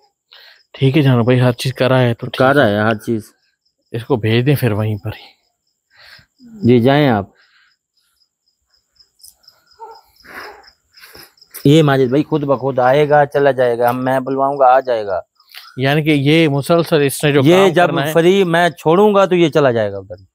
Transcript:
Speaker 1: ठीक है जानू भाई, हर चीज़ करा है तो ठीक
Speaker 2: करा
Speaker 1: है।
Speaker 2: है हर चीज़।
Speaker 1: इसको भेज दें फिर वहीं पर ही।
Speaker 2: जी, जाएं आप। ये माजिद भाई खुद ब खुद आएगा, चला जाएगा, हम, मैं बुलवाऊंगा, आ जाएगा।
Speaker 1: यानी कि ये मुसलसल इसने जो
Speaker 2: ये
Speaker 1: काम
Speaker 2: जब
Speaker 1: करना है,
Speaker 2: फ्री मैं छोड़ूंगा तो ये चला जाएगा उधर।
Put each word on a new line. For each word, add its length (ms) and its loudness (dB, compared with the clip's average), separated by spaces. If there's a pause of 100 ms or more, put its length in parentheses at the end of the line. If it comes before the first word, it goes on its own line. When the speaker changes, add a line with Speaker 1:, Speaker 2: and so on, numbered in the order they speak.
(760)
Speaker 1:
ठीक 200 -2
है 60 4
जानू 220 2
भाई, 140 2
हर 160 0
चीज़ 220 -8
करा 220 0
है 160 0
तो 140 -10
ठीक 100 -12
Speaker 2:
करा 260 2
Speaker 1:
है। 100 0
Speaker 2:
है 120 -2
हर 120 -2
चीज़। 320 -8 (640)
Speaker 1:
इसको 240 -4
भेज 280 -2
दें 100 2
फिर 180 -2
वहीं 240 -4
पर 140 -10
ही। 1600 -14
Speaker 2:
जी, 120 6
जाएं 280 2
आप। 260 -2 (4000)
ये 180 4
माजिद 280 0
भाई 120 0
खुद 200 -6
ब 140 -2
खुद 240 -4
आएगा, 460 2
चला 260 0
जाएगा, 360 0
हम, 80 -2
मैं 260 -4
बुलवाऊंगा, 440 0
आ 140 4
जाएगा। 420 -6 (560)
Speaker 1:
यानी 240 -2
कि 80 0
ये 380 2
मुसलसल 540 -2
इसने 300 -2
जो 100 2
Speaker 2:
ये 140 4
Speaker 1:
काम 120 4
Speaker 2:
जब 160 2
Speaker 1:
करना 160 -4
है, 120 -6
Speaker 2:
फ्री 320 2
मैं 260 0
छोड़ूंगा 540 2
तो 100 -2
ये 140 2
चला 220 0
जाएगा 280 -4
उधर। 360 -20